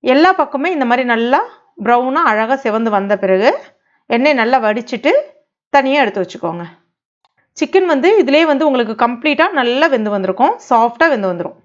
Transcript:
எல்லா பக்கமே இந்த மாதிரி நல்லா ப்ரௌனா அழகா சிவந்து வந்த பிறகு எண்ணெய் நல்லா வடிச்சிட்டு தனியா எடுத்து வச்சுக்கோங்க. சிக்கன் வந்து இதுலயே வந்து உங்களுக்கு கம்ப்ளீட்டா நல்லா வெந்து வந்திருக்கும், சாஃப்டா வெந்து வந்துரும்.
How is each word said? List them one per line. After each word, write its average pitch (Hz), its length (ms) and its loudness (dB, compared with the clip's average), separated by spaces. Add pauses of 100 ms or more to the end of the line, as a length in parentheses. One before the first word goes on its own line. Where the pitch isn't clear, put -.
(140)
எல்லா 311 160 4 (120)
பக்கமே 285 340 -2
இந்த 269 160 -2
மாதிரி 254 200 0
நல்லா 233 300 0 (460)
ப்ரௌனா 254 340 0 (100)
அழகா 220 240 0 (100)
சிவந்து 226 320 -2
வந்த 202 260 -2
பிறகு 190 280 2 (640)
எண்ணெய் 269 260 2
நல்லா 247 240 2
வடிச்சிட்டு 240 480 -2 (640)
தனியா 269 260 2
எடுத்து 202 220 -2
வச்சுக்கோங்க. 170 420 -10 (920)
சிக்கன் 370 320 0
வந்து 294 180 2 (100)
இதுலயே 294 300 4
வந்து 285 180 2
உங்களுக்கு 240 340 -2
கம்ப்ளீட்டா 262 440 0 (120)
நல்லா 254 360 0
வெந்து 214 200 -2
வந்திருக்கும், 196 400 0 (140)
சாஃப்டா 233 460 2
வெந்து 196 160 -4
வந்துரும். - 340 -8